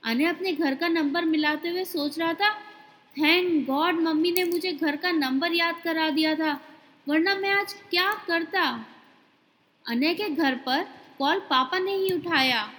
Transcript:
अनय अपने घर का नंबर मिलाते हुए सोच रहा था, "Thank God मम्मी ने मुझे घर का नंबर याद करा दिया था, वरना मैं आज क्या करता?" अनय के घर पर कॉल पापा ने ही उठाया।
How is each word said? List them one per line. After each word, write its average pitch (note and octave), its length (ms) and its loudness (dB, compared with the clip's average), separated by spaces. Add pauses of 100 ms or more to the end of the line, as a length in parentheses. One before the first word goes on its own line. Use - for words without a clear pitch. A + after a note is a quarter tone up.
अनय A#3+ 220 0
अपने F4 260 -2
घर C#4+ 240 0
का E4+ 120 -2
नंबर E4 380 0
मिलाते D#4 440 0
हुए F#4 160 -4
सोच D4 340 -6
रहा E4 140 0
था, G#4 280 0 (580)
"Thank D#4+ 480 4
God D#4 260 2
मम्मी E4 380 2
ने F4+ 120 0
मुझे F4 280 -2
घर D4 240 -2
का F4+ 160 -2
नंबर D4 400 0
याद E4+ 300 0
करा D#4+ 280 0
दिया D#4 260 2
था, D4+ 260 -2 (460)
वरना E4 280 2
मैं G4 140 -2
आज G4 240 0
क्या F#4 400 0
करता?" E4 720 -2 (1000)
अनय C4 260 0
के E4 160 -2
घर C#4 260 2
पर C4 320 -2 (320)
कॉल D#4 200 2
पापा C4+ 400 0
ने G4 160 0
ही F#4+ 160 0
उठाया। C4 680 0